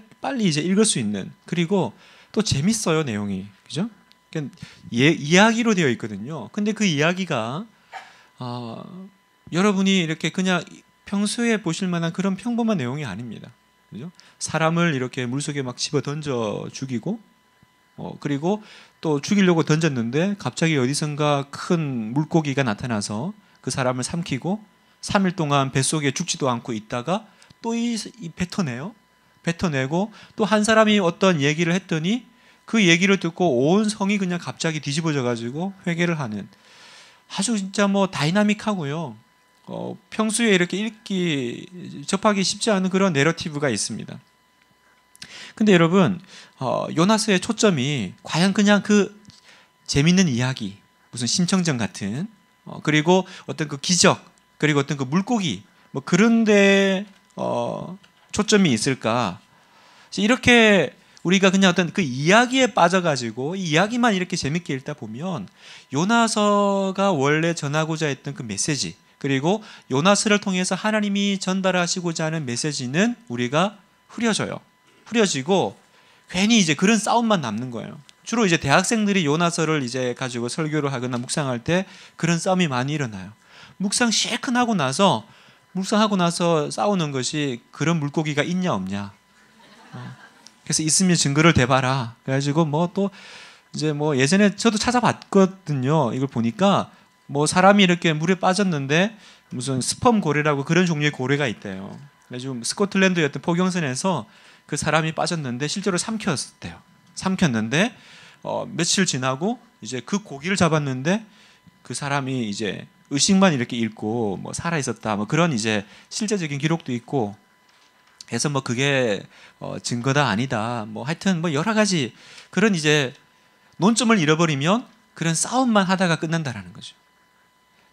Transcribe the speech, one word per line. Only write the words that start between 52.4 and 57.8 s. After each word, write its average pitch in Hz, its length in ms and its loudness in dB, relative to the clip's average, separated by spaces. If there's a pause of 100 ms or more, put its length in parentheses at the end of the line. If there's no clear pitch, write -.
어, - 180 -14
그리고 165 420 4 (220)
어떤 147 200 -6
그 143 100 -10
기적, 175 460 4 (340)
그리고 147 220 2
어떤 143 180 -2
그 135 60 -2
물고기, 165 600 -2 (280)
뭐 139 140 -8
그런 226 380 4
데, 196 640 4 (300)
어, 120 600 -6 (340)